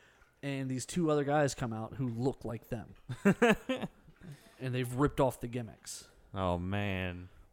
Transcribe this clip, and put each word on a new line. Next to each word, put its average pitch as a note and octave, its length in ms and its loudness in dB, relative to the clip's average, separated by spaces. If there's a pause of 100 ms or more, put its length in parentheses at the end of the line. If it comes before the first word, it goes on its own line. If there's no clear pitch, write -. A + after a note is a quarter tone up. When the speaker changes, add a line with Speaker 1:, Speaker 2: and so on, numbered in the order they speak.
(440)
Speaker 1:
and C3+ 260 -4
these C3 160 -2
two E3+ 240 0
other D3 140 4
guys C#3+ 320 4
come A#2 180 -4
out A2 220 -6
who C3 120 0
look A#2+ 380 -2
like A2+ 240 -8
them. A2 240 -8 (320)
Speaker 2:
<laughs> A3+ 600 4 (760)
Speaker 1:
And B2+ 140 -4
they've B2+ 180 -2
ripped C#3 260 2
off C3 200 4
the B2 80 -6
gimmicks. - 640 -10 (240)
Speaker 2:
Oh, F#2 260 2
man. F#2 680 -2 (240)